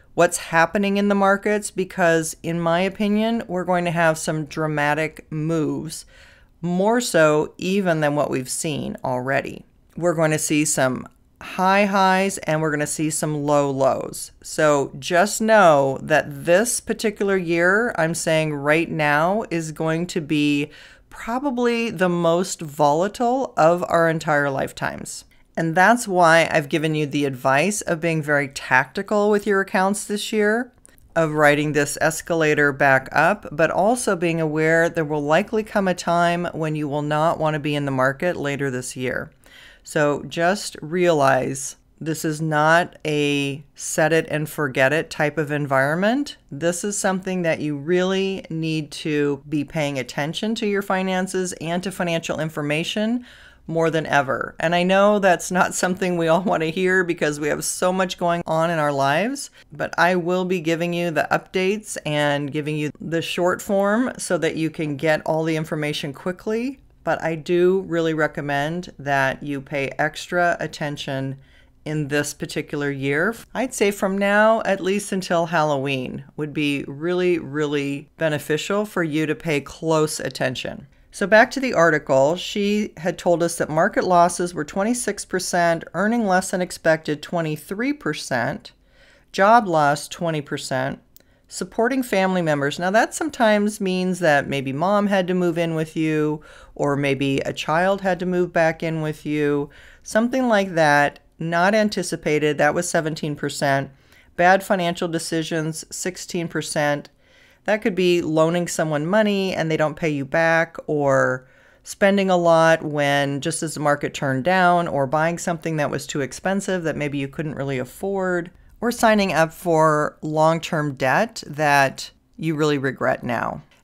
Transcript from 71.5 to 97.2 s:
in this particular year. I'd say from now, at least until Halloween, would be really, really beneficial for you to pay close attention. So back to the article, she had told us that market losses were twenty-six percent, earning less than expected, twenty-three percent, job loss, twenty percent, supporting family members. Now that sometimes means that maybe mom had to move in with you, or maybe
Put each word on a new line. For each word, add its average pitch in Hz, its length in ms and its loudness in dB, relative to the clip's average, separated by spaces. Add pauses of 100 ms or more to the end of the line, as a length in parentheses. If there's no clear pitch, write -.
in 151 240 -4
this 147 240 -2
particular 147 580 -6
year. 139 440 -2 (200)
I'd 254 200 -4
say 202 160 2
from 196 260 -2
now, 208 460 4
at 190 180 0
least 196 320 -2
until 180 320 0
Halloween, 139 800 -2 (140)
would 151 160 -6
be 143 340 0
really, 175 500 0
really 143 800 -4
beneficial 156 720 -2
for 190 160 -2
you 156 240 0
to 151 80 -2
pay 151 260 -2
close 156 580 0
attention. - 680 -6 (240)
So - 160 -4
back 220 240 6
to 269 100 -6
the 262 140 -2
article, 151 640 4
she 208 600 -2
had 165 220 -4
told 170 240 2
us 170 160 -2
that - 100 -2
market 165 360 0
losses 175 500 4
were 156 100 -6
twenty-six 208 640 -4
percent, 170 640 0
earning 214 340 0
less 185 260 2
than 185 100 -2
expected, 160 580 -2
twenty-three 175 720 -4
percent, 147 800 -4 (580)
job 208 380 4
loss, 151 400 2
twenty 160 320 -4
percent, 135 600 -6 (460)
supporting 240 560 -2
family 190 380 0
members. 147 380 0
Now 180 120 -2
that 226 240 2
sometimes 214 640 0
means 185 420 -2
that 147 280 4
maybe 139 240 -4
mom 196 340 0
had 190 220 0
to 180 60 -2
move 175 240 0
in 165 160 0
with 160 220 -4
you, 156 460 0 (320)
or 143 220 -2
maybe 139 440 0